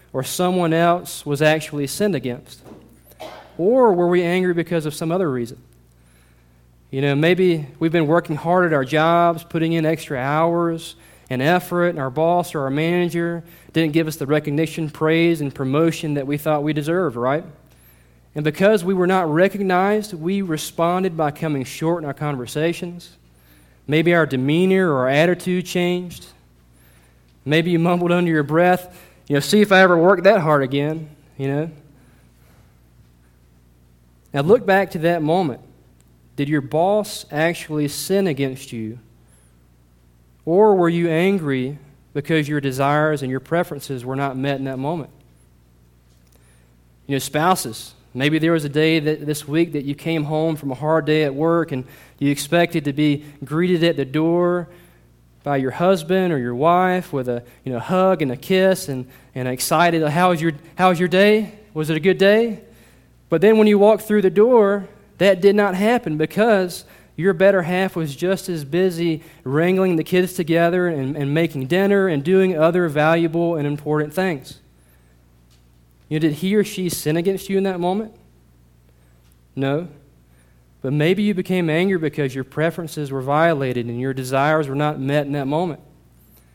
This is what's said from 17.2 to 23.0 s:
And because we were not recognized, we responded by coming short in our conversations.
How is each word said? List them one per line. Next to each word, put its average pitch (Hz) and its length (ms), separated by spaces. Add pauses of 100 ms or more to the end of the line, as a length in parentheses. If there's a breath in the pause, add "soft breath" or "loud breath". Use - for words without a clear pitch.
And 151 80
because 185 400
we 185 100
were 180 140
not 180 240
recognized, 196 840
we 185 280
responded 175 720
by 156 160
coming 147 320
short 160 400
in - 20
our 143 80
conversations. 156 1000 (720 soft breath)